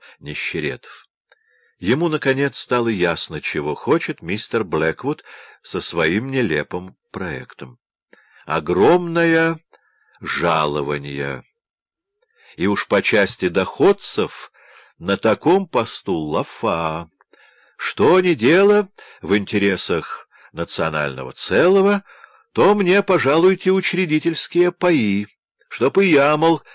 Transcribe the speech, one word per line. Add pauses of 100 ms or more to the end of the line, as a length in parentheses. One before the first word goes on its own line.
(200)
Нищеретов. (720)
Ему,
наконец,
стало
ясно,
чего
хочет
мистер
Блэквуд (400)
со
своим
нелепым (140)
проектом. (680)
Огромное (600)
жалование. (1120)
И
уж
по
части
доходцев (460)
на
таком
посту
лафа. (680)
Что
ни
дело (320)
в
интересах (240)
национального
целого, (480)
то
мне
пожалуйте
учредительские
паи, (420)
чтоб
и
я,
мол, (140)